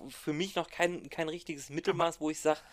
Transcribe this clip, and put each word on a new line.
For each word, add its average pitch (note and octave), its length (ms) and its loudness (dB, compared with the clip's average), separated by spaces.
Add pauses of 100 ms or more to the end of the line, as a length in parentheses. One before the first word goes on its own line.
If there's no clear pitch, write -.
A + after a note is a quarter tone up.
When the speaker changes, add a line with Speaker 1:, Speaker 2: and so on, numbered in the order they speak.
(120)
Speaker 1:
für - 200 -4
mich F3+ 240 -2
noch E3+ 140 0
kein, F3 400 0
kein D#3+ 180 -2
richtiges D#3 420 -6
Mittelmaß, E3+ 480 2
Speaker 2:
Aber D3+ 80 -4
Speaker 1:
wo D3+ 40 4
ich D#3 100 -4
sag, D#3 220 4 (120)